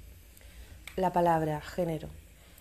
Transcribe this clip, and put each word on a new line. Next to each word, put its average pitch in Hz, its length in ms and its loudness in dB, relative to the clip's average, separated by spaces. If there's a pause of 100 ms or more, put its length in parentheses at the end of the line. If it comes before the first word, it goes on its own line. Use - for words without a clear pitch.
(960)
La 180 160 2
palabra 160 480 4
género 160 480 -4 (520)